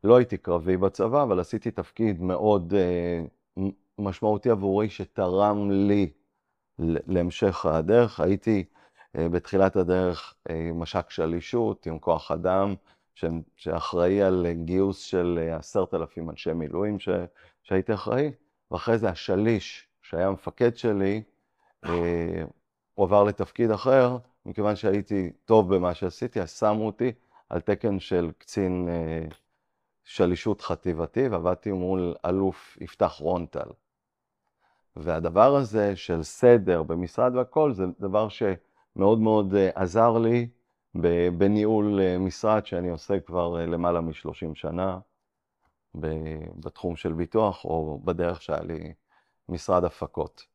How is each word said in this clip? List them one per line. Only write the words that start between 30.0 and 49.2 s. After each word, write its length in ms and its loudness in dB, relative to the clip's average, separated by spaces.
שלישות 560 0
חטיבתי, 680 -4
ועבדתי 440 -4
מול 420 -2
אלוף 560 -4
יפתח 380 -2
רונטל. 520 -6
והדבר 600 4
הזה 400 0
של 260 -4
סדר 600 6
במשרד 520 0
והכל, 380 0
זה 120 -2
דבר 280 0
שמאוד 880 0
מאוד, 360 2
אה, 200 4
עזר 440 2
לי 300 2
ב-, 340 2
בניהול, 600 2
אה, 180 2
משרד 480 0
שאני 240 -4
עושה 300 -4
כבר, 400 -4
אה, 60 -4
למעלה 340 0
משלושים 540 -8
שנה, 440 -6
ב-, 400 -6
בתחום 360 -8
של 160 -4
ביטוח, 520 -2
או 400 -4
בדרך 380 -2
שהיה 200 -4
לי 300 -10